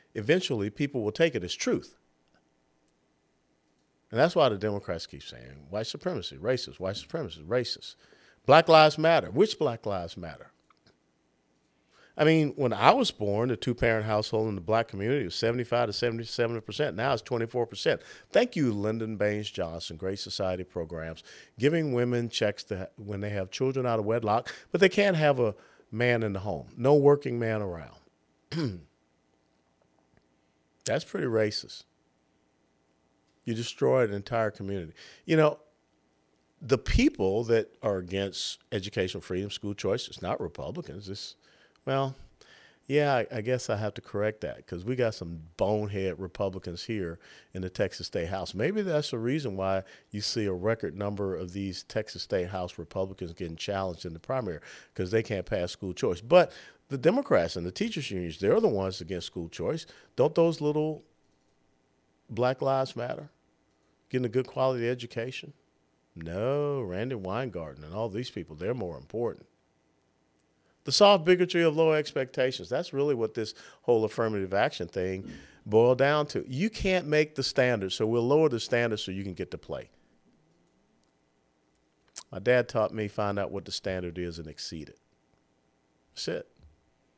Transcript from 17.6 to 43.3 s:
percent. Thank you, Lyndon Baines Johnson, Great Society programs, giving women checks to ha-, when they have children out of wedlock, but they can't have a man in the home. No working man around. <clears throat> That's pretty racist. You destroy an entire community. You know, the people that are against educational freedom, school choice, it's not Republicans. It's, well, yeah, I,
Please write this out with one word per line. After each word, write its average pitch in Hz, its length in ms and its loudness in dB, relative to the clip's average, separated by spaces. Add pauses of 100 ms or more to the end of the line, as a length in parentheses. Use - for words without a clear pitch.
percent. - 340 -2 (300)
Thank 240 260 2
you, 131 160 2
Lyndon 110 440 -2
Baines 104 340 -2
Johnson, 82 460 -8
Great 95 220 -6
Society 92 460 -4
programs, 82 580 -8 (340)
giving 151 360 2
women 120 360 0
checks - 360 -2
to 98 140 -6
ha-, 92 80 -6 (100)
when 101 240 -8
they 104 100 -4
have 98 220 -4
children 131 340 -2
out 117 140 2
of 101 60 -4
wedlock, 110 460 0 (200)
but 175 80 0
they 190 80 8
can't 202 280 4
have 147 220 4
a 113 160 2 (380)
man 117 320 2
in 104 80 -2
the 95 80 -4
home. 92 260 -6 (100)
No 131 180 6
working 143 440 6
man 110 240 -2
around. 82 320 -8 (560)
<clears throat> 120 300 -4 (2000)
That's 131 200 0
pretty 165 220 -4
racist. 110 580 -2 (1600)
You 117 100 -2
destroy 127 500 2
an 104 80 0
entire 107 400 -2
community. 98 400 -6 (320)
You 165 120 2
know, 151 220 4 (1000)
the 131 180 2
people 110 640 2
that 113 380 2
are 104 140 0
against 95 640 -4 (100)
educational 98 520 -4
freedom, 98 280 -4
school 101 240 -6
choice, 107 320 -2
it's - 160 -14
not 87 180 -4
Republicans. 92 680 -10
It's, - 260 -12 (520)
well, 135 280 -2 (720)
yeah, 143 280 2
I, 120 240 -2